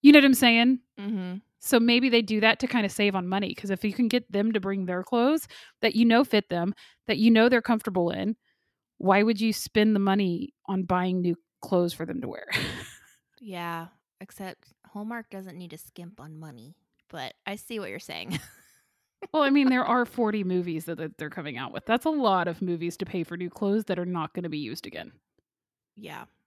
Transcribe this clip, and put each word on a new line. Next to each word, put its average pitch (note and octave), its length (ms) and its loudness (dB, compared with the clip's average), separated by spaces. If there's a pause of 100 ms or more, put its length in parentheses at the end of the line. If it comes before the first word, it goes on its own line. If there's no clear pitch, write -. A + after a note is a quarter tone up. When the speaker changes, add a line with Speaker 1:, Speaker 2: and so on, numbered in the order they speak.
Speaker 1:
You C#4+ 100 12
know D4+ 60 12
what C#4 80 8
I'm C4+ 80 6
saying? A#3+ 440 4 (220)
Speaker 2:
Mm-hmm. F#3+ 380 -6 (200)
Speaker 1:
So - 220 2
maybe A#3+ 300 4
they A#3 120 4
do G#3+ 200 -2
that A3 180 4
to B3+ 80 -2
kind A3+ 180 0
of G3 60 -4
save G3+ 240 0
on F3+ 100 -4
money, F#3+ 260 -2
'cause - 180 -10
if F#3+ 140 -2
you G#3 80 0
can A#3+ 140 0
get A#3+ 240 -2
them G3+ 220 0
to G#3 80 0
bring G3 260 -4
their F3+ 160 -4
clothes B3 460 0 (340)
that A3+ 140 0
you A3+ 80 4
know A3+ 180 6
fit G#3+ 260 0
them, F3 280 -4 (320)
that A3 100 0
you A3 100 6
know A3+ 200 6
they're B3 120 4
comfortable F#3 520 0
in, F#3+ 240 -2 (600)
why G3 260 4
would A3 160 0
you A3 120 0
spend G#3+ 440 2
the G3 40 2
money G3 540 0 (120)
on F#3+ 180 -4
buying F#3 360 0
new F3 140 0 (260)
clothes F3 320 0
for - 140 -8
them - 140 -8
to - 80 -10
wear? - 240 -14
<laughs> - 880 -10
Speaker 2:
Yeah, E3+ 480 -10 (320)
except - 540 -16 (180)
Hallmark A3 380 -12
doesn't F#3+ 260 -16
need F3 140 -16
to D#3 80 -18
skimp F3 420 -20
on D#3 180 -18
money, D3 360 -20 (340)
but C3+ 260 -12 (120)
I G3+ 100 -8
see A3 240 -12
what F#3 100 -8
you're B2 80 -12
saying. - 460 -10
<laughs> - 40 -20 (840)
Speaker 1:
Well, D#4 80 2
I C#4 80 4
mean, C#4 180 4
there B3+ 160 2
are A#3+ 220 2
forty G#3+ 380 -2
movies F3 420 -2
that, E3 100 -6
that D#3 220 -10
they're D3+ 100 -10
coming D3 300 -10
out C3 160 -10
with. - 100 -8
That's A#3+ 220 0
a D#4+ 40 0
lot G3 380 2
of E3 140 -6
movies E3+ 340 -4
to - 80 -6
pay F3 180 -6
for E3+ 140 -8
new F3+ 140 -6
clothes G#3 340 -2
that F3+ 140 -4
are F3+ 80 -4
not E3+ 260 -6
gonna F3 160 -8
be D#3+ 80 -6
used C#3+ 300 -8
again. - 260 -14 (840)
Speaker 2:
Yeah. G#3 300 -18 (220)